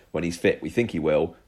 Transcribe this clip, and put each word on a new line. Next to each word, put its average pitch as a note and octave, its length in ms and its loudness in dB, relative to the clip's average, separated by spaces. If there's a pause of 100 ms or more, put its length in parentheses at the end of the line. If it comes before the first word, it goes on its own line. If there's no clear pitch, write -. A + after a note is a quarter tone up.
(120)
when D#2+ 100 -4
he's E2+ 160 -2
fit. - 240 2
We D#2 80 -6
think A#2 220 -2
he E2+ 80 -4
will, D#2 340 2 (140)